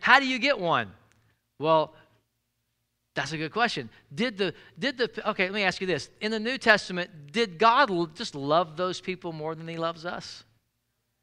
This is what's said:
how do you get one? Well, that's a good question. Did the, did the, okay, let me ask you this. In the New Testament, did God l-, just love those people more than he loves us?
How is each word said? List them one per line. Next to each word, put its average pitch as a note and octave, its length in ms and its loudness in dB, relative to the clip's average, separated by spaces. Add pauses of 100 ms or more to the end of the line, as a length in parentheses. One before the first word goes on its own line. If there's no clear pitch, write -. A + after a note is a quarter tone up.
how B3 180 8
do C4+ 80 0
you C4 100 0
get B3 220 2
one? C3 320 2 (680)
Well, D#3 380 2 (1200)
that's C#3 160 -6
a D#3+ 60 -4
good D#3 140 -6
question. G3+ 380 -2 (240)
Did G#3+ 240 -4
the, F#3 160 -2 (240)
did B3 220 -4
the, A3 320 -4
okay, G3 140 0
let F#3+ 80 -4
me G#3 100 -2
ask F#3 180 0
you F#3+ 60 -4
this. D#3 240 -4 (100)
In G#3+ 80 -4
the A3 100 -4
New A#3+ 200 -4
Testament, F#3+ 500 2 (220)
did F#3 260 -2
God A#3 320 4
l-, F3 160 0
just D#3+ 300 -10
love D3+ 420 0
those F3+ 240 -4
people F3+ 300 -8
more D#3+ 240 -8
than D#3+ 120 -14
he E3 100 -10
loves E3 280 -6
us? - 380 -12 (800)